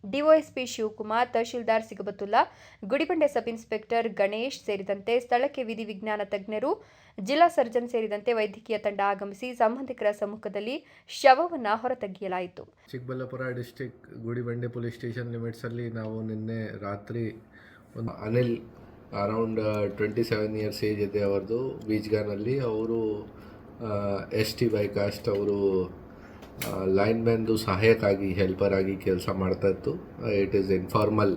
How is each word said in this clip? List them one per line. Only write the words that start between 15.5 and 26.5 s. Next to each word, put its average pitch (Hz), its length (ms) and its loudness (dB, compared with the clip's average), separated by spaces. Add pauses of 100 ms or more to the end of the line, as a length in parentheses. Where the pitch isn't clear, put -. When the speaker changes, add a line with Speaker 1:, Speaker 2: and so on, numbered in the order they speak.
Speaker 2:
ನಾವು 110 320 -6
ನಿನ್ನೆ 110 600 -6
ರಾತ್ರಿ 104 600 -6 (540)
ಒಂದು 113 160 -6
ಅನಿಲ್ 117 460 0 (540)
around, 110 560 0
ಆ, 104 180 2
ಟ್ವೆಂಟಿ 107 380 0
ಸೆವೆನ್ 107 320 0
ಇಯರ್ಸ್ 107 280 -4
ಏಜ್ 107 160 0
ಇದೆ 104 220 0
ಅವ್ರದ್ದು, 101 680 0
ಬೀಚ್ಗಾನಲ್ಲಿ. 107 720 0
ಅವರು, 110 640 0 (580)
ಆ, 101 360 -2 (160)
ಎಸ್ 104 220 0
ಟಿ 120 120 2
by 104 180 2
caste, 101 540 0
ಅವರು, 98 480 2 (840)